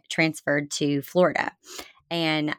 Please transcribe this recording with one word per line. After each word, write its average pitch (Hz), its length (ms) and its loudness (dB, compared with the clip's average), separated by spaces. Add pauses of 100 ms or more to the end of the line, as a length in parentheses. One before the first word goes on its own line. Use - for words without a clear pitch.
transferred 147 640 0
to 143 280 0
Florida, - 520 2 (580)
and 156 480 0